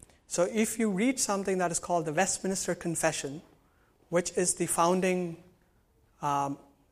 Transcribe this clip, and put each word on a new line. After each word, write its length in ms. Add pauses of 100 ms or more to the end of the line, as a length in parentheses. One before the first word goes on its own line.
(280)
So 160
if 340
you 100
read 300
something 400
that 140
is 80
called 260
the 60
Westminster 640
Confession, 680 (680)
which 280
is 180
the 120
founding, 760 (800)
um, 360 (340)